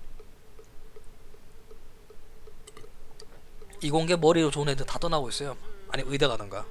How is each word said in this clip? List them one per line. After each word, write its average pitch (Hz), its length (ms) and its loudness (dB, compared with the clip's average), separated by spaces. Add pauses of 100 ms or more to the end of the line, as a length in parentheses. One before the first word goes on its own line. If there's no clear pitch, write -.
(3750)
이공계 160 360 4
머리로 160 340 8
좋은 147 160 2
애들 135 180 4
다 - 140 2
떠나고 156 300 2
있어요. 135 260 -2 (340)
아니, 131 160 2
의대 139 220 6
가든가. 104 440 -2